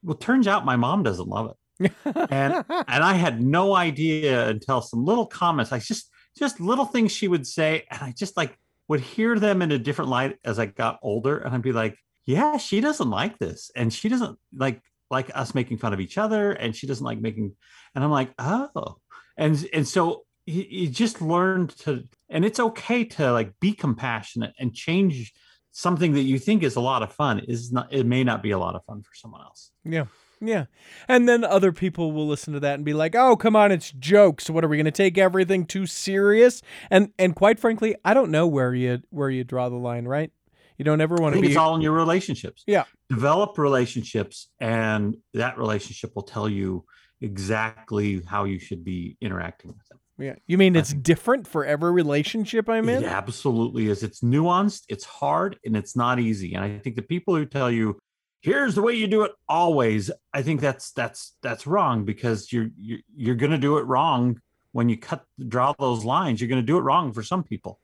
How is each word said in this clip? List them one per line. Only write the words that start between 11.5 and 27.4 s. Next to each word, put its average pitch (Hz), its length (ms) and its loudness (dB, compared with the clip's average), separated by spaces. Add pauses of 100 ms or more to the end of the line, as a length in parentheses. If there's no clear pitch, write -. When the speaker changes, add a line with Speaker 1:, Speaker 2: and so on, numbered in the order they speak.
Speaker 1:
I'd 123 80 -2
be 127 100 -2
like, 110 240 -2 (300)
"Yeah, 269 300 0
she 208 240 -2
doesn't 277 300 -2
like 135 280 -4
this. - 380 -8
And 117 160 -2
she - 160 -6
doesn't 247 300 -4 (160)
like, 135 260 -4 (300)
like 131 260 -4
us 131 180 -6
making 123 240 -2
fun 110 140 -2
of 95 80 -4
each 92 180 -8
other. 208 340 0
And 113 220 -6
she - 120 -12
doesn't 135 180 -6
like 117 160 -6
making," 107 320 -6 (420)
and 135 80 -2
I'm 147 80 2
like, 131 280 0
"Oh." 220 580 -6 (400)
And, 156 360 0
and 156 140 0
so 170 380 -2 (220)
you, 180 220 -6
you 175 200 -4
just 220 340 -2
learned 175 480 0 (100)
to, 123 240 -6 (240)
and 160 160 0
it's 214 160 -2
okay 233 440 -2
to, 147 280 0
like, 113 280 0
be 202 120 2
compassionate 117 840 -4
and 123 160 -6
change 160 580 -2 (400)
something 170 420 0
that 143 80 2
you 135 160 2
think 202 240 2
is 135 140 0
a 123 40 0
lot 123 220 0
of 104 100 -6
fun 127 280 0